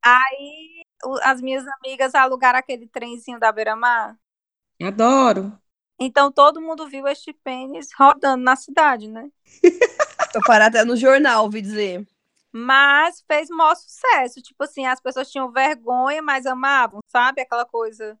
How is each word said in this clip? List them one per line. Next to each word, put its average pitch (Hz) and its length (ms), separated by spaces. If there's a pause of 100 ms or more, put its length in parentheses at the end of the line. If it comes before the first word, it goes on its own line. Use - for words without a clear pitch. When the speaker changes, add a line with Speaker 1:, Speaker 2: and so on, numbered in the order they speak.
Speaker 1:
Aí, 285 760 (240)
o, 262 160
as 262 180
minhas 262 280
amigas 262 480
alugaram 262 420
aquele 240 300
trenzinho 240 520
da 226 120
beira-mar. 220 680 (640)
Speaker 2:
Adoro. 214 760 (440)
Speaker 1:
Então, 277 320
todo 302 300
mundo 320 260
viu 269 200
este 285 240
pênis 269 640
rodando 277 480
na 254 120
cidade, 277 520
né? 226 220 (160)
Speaker 3:
<laughs> - 880
Tô 226 140
parada 226 320
até 226 80
no 240 80
jornal, 262 480
ouvi 214 180
dizer. 202 460 (440)
Speaker 1:
Mas 277 760
fez 302 220
maior 330 260
sucesso. 302 680
Tipo - 220
assim, 277 240
as 254 120
pessoas 262 300
tinham 262 220
vergonha, 262 720
mas 269 260
amavam, 254 600
sabe? 262 340
Aquela 240 240
coisa. 220 560